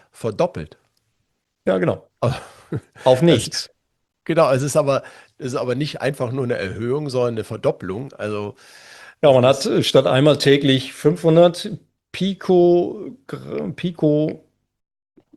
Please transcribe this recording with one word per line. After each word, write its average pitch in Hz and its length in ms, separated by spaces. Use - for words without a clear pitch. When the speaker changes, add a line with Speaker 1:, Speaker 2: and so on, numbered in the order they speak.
Speaker 1:
verdoppelt. - 680
Speaker 2:
Ja, 190 120
genau. 160 280
Speaker 1:
Aber 127 160
Speaker 2:
Auf 127 140
Speaker 1:
<laughs> - 0
es 135 40
Speaker 2:
nichts. - 480
Speaker 1:
genau, 160 260
es 131 120
ist 147 140
aber, 139 260
es - 100
ist 123 80
aber 123 180
nicht 147 260
einfach 127 320
nur 135 120
eine 120 120
Erhöhung, 120 540
sondern 120 240
eine 107 100
Verdoppelung. 113 680
Also 104 400
Speaker 2:
Ja, 151 100
man 127 100
Speaker 1:
das 135 240
Speaker 2:
hat, - 60
äh, 180 120
statt 135 220
einmal 139 320
täglich 139 560
fünfhundert 170 760
Pico, 185 1000
Gr-, 139 500
Pico 156 680